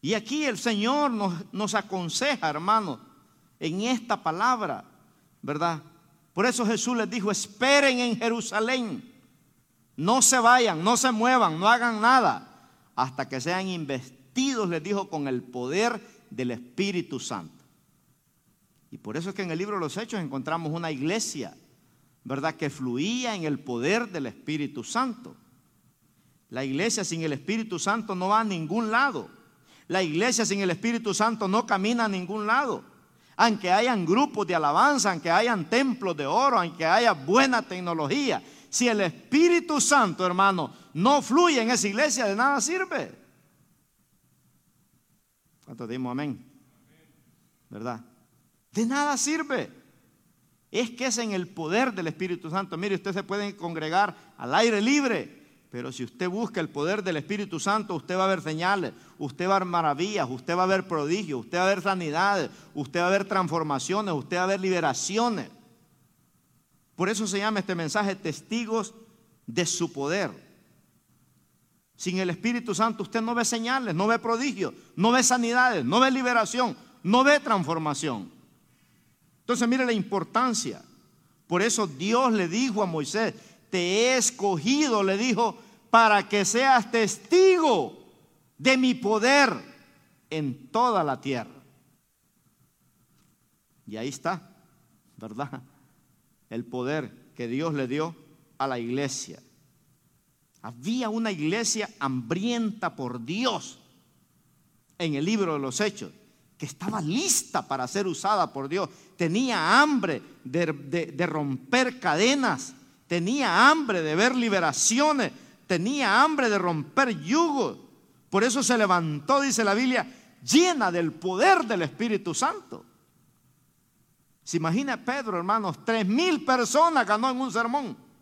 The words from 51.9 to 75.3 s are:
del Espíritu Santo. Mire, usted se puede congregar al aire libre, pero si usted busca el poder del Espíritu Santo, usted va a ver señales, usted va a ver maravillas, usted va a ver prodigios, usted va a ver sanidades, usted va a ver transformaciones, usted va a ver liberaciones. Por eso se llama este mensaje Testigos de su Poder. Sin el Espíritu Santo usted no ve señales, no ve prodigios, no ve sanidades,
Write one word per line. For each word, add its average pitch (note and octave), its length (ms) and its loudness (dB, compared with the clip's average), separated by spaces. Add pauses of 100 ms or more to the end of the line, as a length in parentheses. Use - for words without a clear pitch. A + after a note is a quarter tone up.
del F3+ 140 -4
Espíritu E3+ 420 -6
Santo. F#3 280 -4
Mire, G3 180 -2
usted G3 180 -6
se G3 100 -4
puede G3+ 340 -6
congregar E3+ 800 -2
al B2+ 180 -4
aire A3 240 4
libre, A#3+ 600 0 (300)
pero B2+ 220 -10
si B2+ 140 -10
usted F3+ 240 -6
busca G3+ 320 -4
el D3+ 80 -4
poder D#3+ 340 -2
del F3 140 -2
Espíritu F#3+ 420 -6
Santo, G#3 360 -2
usted F3+ 220 -6
va F#3+ 80 2
a - 20 2
ver F#3+ 140 0
señales, E3 520 -2 (240)
usted D3 320 -6
va G3 80 4
a - 20 4
ver F#3 80 -4
maravillas, E3+ 600 -2
usted C3+ 280 -4
va F3+ 60 4
a F#3 40 2
ver F#3+ 200 2
prodigios, D#3+ 540 -2
usted A2 160 -6
va F3+ 60 2
a F#3+ 40 4
ver G3 140 0
sanidades, F3+ 680 0 (240)
usted D3 280 -4
va F3 60 2
a F#3 40 2
ver G3 140 2
transformaciones, F3 880 -2
usted C3+ 240 -4
va F3+ 60 0
a F#3 40 0
ver G3 120 0
liberaciones. F#3 920 -2 (1500)
Por F#3 140 0
eso G#3+ 160 -2
se G3 140 -4
llama G#3 200 -2
este F#3+ 140 -6
mensaje F3+ 420 -2
Testigos A3 800 -6 (540)
de E3 180 -2
su E3 260 -4
Poder. D3 400 -4 (1600)
Sin F#3 240 -4
el F#3 100 0
Espíritu A#3 460 -4
Santo A3 280 0
usted A3+ 180 -4
no A#3 140 -2
ve A#3 100 0
señales, A#3 500 -2
no F#3+ 120 2
ve A3+ 120 4
prodigios, A3+ 540 -2 (220)
no G#3+ 160 4
ve B3+ 120 4
sanidades, A#3+ 640 2